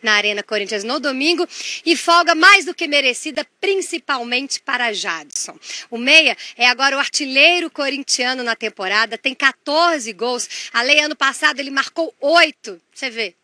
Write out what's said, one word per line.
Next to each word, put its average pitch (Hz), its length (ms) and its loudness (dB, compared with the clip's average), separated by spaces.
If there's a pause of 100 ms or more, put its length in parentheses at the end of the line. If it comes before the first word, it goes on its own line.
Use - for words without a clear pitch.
na 220 120 0
Arena 208 280 0
Corinthians 202 440 -4
no 262 160 -4
domingo, 285 440 0 (400)
e 320 120 2
folga 339 360 4
mais 320 320 6
do 349 80 -8
que 330 140 -6
merecida, 285 580 -2 (160)
principalmente 277 1000 -4
para 247 320 -2
Jadson. 165 640 -8 (320)
O 233 80 -8
meia 269 380 4 (200)
é 240 120 2
agora 269 260 2
o 277 60 -2
artilheiro 294 680 2
corintiano 262 760 -4
na 233 100 -2
temporada, 214 640 -2
tem 262 160 -4
quatorze 285 800 0
gols. 240 360 -4 (240)
A 233 80 0
lei, 285 200 4
ano 302 160 -2
passado, 277 420 0
ele 277 140 -8
marcou 277 480 -4
oito, 285 600 2 (140)
você 269 160 -8
vê. 220 340 -6